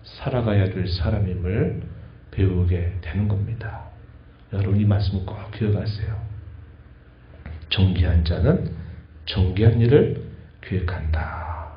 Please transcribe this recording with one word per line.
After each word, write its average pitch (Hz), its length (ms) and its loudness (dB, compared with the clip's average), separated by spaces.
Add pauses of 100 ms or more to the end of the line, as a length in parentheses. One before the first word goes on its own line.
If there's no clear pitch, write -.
살아가야 113 640 0
될 90 180 -2
사람임을 98 920 0 (480)
배우게 90 680 2
되는 104 280 -2
겁니다. - 560 -4 (680)
여러분, 101 280 2
이 104 40 2
말씀 98 400 2
꼭 - 120 -8 (160)
기억하세요. - 640 -2 (1500)
존귀한 87 560 4
자는 - 460 2 (540)
존귀한 104 560 4
일을 127 420 4 (440)
기획한다. 78 1120 -4